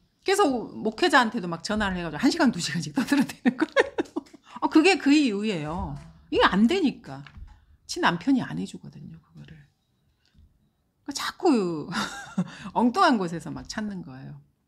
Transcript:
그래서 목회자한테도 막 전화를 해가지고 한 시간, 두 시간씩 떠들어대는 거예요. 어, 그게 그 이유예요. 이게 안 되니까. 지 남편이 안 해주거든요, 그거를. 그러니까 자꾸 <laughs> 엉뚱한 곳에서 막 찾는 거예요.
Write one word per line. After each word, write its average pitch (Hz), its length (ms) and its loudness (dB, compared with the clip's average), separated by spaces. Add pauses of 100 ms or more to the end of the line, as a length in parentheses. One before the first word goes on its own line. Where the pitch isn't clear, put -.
(240)
그래서 381 240 2
목회자한테도 233 1000 0
막 170 160 -6
전화를 208 320 -2
해가지고 165 260 -6
한 262 80 4
시간, 330 220 4
두 175 80 -8
시간씩 - 340 -4
떠들어대는 - 600 0
거예요. - 400 0 (640)
어, 302 80 0
그게 320 300 6
그 277 140 4
이유예요. 196 840 0 (320)
이게 415 140 2
안 208 240 4
되니까. 226 560 -2 (680)
지 - 80 -8
남편이 247 400 2
안 151 180 -6
해주거든요, 160 600 -14
그거를. 151 460 -20 (1400)
그러니까 285 100 -10
자꾸 190 800 0
<laughs> - 840 -6
엉뚱한 247 460 4
곳에서 170 320 -4
막 135 180 -10
찾는 208 320 -8
거예요. 143 400 -16 (280)